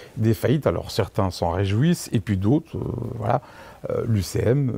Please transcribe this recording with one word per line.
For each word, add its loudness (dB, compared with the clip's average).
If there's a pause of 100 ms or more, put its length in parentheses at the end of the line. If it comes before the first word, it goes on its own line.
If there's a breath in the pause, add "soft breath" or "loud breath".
(160 loud breath)
des 4
faillites. 0
Alors, 0
certains 0
s'en -2
réjouissent 2
et 2
puis 0
d'autres, 2
euh, -6 (340)
voilà. 0 (500 loud breath)
Euh, -2
l'U 2
C -4
M, 2